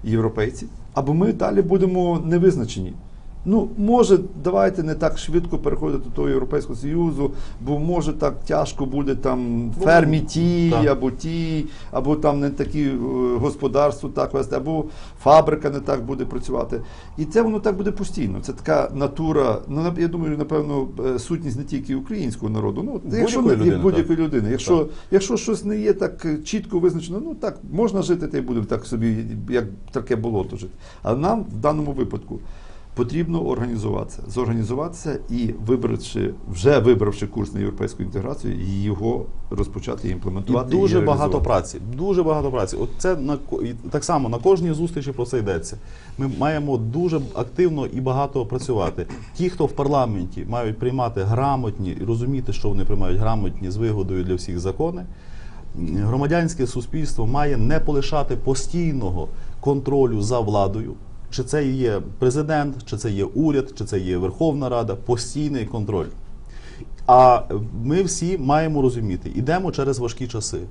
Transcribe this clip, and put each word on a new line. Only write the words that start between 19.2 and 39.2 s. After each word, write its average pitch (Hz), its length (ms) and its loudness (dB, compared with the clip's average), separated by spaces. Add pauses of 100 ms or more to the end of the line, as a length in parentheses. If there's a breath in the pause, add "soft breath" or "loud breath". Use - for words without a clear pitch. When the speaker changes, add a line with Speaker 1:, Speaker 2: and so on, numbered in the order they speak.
Speaker 1:
ну, 143 120 -2
нап-, 170 200 -2
я 170 80 2
думаю, 160 300 -2
напевно, 147 500 -2 (260)
е, 120 40 -2
сутність 147 400 -4
не 143 60 -6
тільки 131 300 -4
українського 135 580 -4
народу, 104 320 -2
ну, 277 80 -6
Speaker 2:
Будь-якої - 280 -4
Speaker 1:
якщо 247 220 2
не, 208 140 6
Speaker 2:
людини, 165 200 4
Speaker 1:
будь-якої 165 400 4
Speaker 2:
так. 160 100 2
Speaker 1:
людини. 117 240 0
Якщо, 135 280 2
Speaker 2:
Так. 156 100 0 (220 loud breath)
Speaker 1:
якщо 196 260 2
щось - 280 -2
не 208 140 -2
є 208 140 2
так, - 320 -2
е, 151 140 -2
чітко 196 400 -4
визначено, 170 460 0
ну, 320 100 -8
так, - 240 -6 (140)
можна 196 300 2
жити, 170 240 0
та 147 120 -4
й - 20 0
будемо 120 260 -2
так 113 200 -4
собі, 113 300 0 (340)
як 120 140 0 (260)
таке 120 260 -2
болото 107 400 -2
жити. 95 160 -12 (300 loud breath)
А 104 120 0
нам 190 300 0
в 98 120 -10
даному 147 360 0
випадку 120 460 -4 (560 loud breath)
потрібно 160 540 0
організуватися, 110 800 -4
зорганізуватися 123 880 -2 (120)
і, 117 200 0 (160)
вибравши, 110 640 0 (220)
вже 101 260 6
вибравши 107 480 4
курс 104 280 -6
на 101 60 -4
європейську 101 420 -4
інтеграцію, 101 520 -4 (280)
його 104 440 -2 (240)